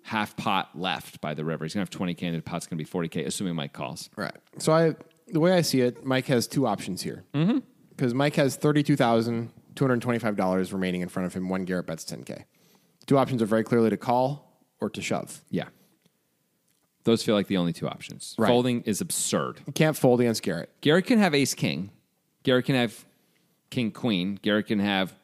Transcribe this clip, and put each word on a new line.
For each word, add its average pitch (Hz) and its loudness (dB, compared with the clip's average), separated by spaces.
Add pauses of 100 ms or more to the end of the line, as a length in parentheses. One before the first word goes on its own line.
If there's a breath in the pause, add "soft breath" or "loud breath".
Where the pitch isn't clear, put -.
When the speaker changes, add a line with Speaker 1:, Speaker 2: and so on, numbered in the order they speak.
Speaker 1:
half 107 -4
pot 95 -4
left 90 -6
by 78 -6
the 76 -6
river. 78 -4
He's 78 -8
gonna 101 -4
have 90 -6
twenty 90 -6
K, 90 -6
and 85 -4
the 82 -6
pot's 85 -10
gonna 85 -8
be 76 -6
forty 85 -4
K, 82 -6
assuming 87 -6
Mike 73 -8
calls. - -10
Speaker 2:
Right. - -8 (280)
So - 2
I, 160 4 (320)
the 165 -2
way 175 6
I 175 4
see 131 2
it, 123 0
Mike 131 0
has 120 2
two 139 0
options 98 -4
here. - -10
Speaker 1:
Mm-hmm. 185 2 (380)
Speaker 2:
'Cause 123 0
Mike 143 0
has 139 2
thirty-two 147 2
thousand 117 2 (240)
two 143 0
hundred 123 2
twenty-five 117 -2
dollars 95 0
remaining 92 -2
in 90 -4
front 92 -4
of 87 -8
him 92 -6
when 95 -2
Garrett 90 -4
bets 82 -10
ten 62 -12
K. - -14 (640 soft breath)
Two 143 4
options 123 2
are 113 2
very 110 2
clearly 113 2
to 101 2
call 131 -2 (200)
or 101 -4
to - -10
shove. - -6
Speaker 1:
Yeah. 82 -6 (1400)
Those 113 4
feel 113 2
like 98 2
the 98 0
only 85 2
two 80 -6
options. - -12
Speaker 2:
Right. 110 2
Speaker 1:
Folding 123 2
is 104 -2
absurd. 82 -4
Speaker 2:
You 147 -10
can't 156 2
fold 123 4
against 117 0
Garrett. 85 -6 (120)
Speaker 1:
Garrett 170 4
can 247 4
have 185 4
ace 139 2
king. 92 -4 (520)
Garrett 127 2
can 139 2
have 120 -2 (640)
king 117 -2
queen. 98 -2
Garrett 104 0
can 107 0
have 98 0 (100)